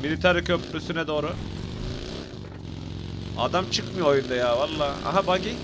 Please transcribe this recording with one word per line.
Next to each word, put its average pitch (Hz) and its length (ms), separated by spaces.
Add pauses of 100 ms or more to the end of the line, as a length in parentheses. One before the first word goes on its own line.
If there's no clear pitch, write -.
Military 170 400
köprüsüne 165 640
doğru. 147 240 (2000)
Adam 170 320
çıkmıyor 180 380
oyunda 131 280
ya 123 220
valla. 147 380 (100)
Aha 165 220
buggy. 185 220 (140)